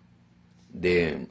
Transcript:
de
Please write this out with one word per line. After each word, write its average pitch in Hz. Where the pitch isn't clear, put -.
de 82